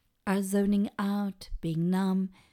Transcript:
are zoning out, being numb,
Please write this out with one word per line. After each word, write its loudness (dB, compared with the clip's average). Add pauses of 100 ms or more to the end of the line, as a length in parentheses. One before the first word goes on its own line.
(260)
are 0
zoning 2 (100)
out, -4 (120)
being 0
numb, 0 (240)